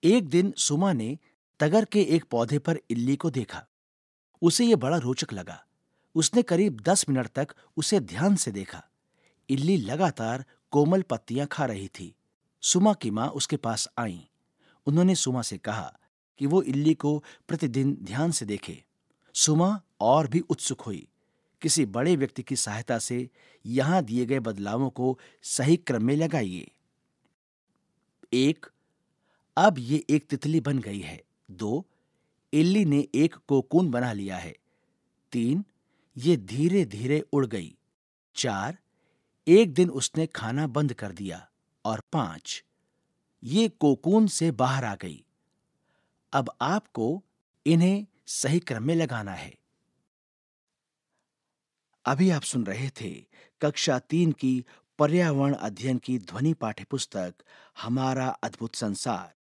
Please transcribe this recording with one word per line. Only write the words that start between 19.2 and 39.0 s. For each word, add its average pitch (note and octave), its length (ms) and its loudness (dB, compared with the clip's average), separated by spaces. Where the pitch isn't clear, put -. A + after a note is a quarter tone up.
सुमा F3 480 2
और C3+ 280 4
भी C3 120 0
उत्सुक - 420 -4
हुई। G2 260 -12
किसी D#3 240 2
बड़े B2 300 2
व्यक्ति C3+ 280 -4
की C#3 120 -6
सहायता A2+ 440 -4
से B2 300 -6
यहाँ C3+ 380 2
दिए A#2+ 220 -2
गए C3+ 140 0
बदलावों A2 500 -2
को B2+ 300 -2
सही D3 340 2
क्रम A#2 260 -2
में C3 120 2
लगाइए। C#3 560 -4
एक, C3+ 320 2
अब F3+ 220 4
ये C3 300 -2
एक D3 180 2
तितली D3+ 320 0
बन C#3 200 -2
गई G2+ 200 -8
है। E2 240 -14
दो, G#2+ 340 -4
इल्ली F3+ 320 4
ने C#3+ 300 2
एक D3+ 200 2
कोकून C#3+ 560 2
बना A#2+ 220 -2
लिया G2 240 -8
है। E2+ 200 -14
तीन, B2+ 340 0
ये D3 200 4
धीरे-धीरे C3 840 0
उड़ C#3+ 240 0
गई। F#2+ 320 -10
चार, A2+ 420 -4